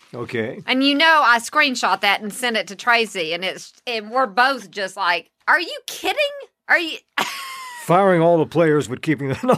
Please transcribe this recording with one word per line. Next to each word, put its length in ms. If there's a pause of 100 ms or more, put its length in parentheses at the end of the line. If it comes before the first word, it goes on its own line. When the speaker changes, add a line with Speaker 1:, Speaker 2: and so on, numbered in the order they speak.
(140)
Speaker 1:
Okay. 540
Speaker 2:
And 160
you 100
know, 300
I 160
screenshot 600
that 180
and 140
sent 240
it 100
to 80
Tracy, 580
and 120
it's, 260 (160)
and 240
we're 160
both 420
just 280
like, 340 (160)
"Are 140
you 260
kidding? 300 (500)
Are 120
you?" 180 (200)
<laughs> 80 (600)
Speaker 1:
Firing 360
all 180
the 60
players, 440
but 120
keeping 280
them. 100
<laughs> 40
No, 140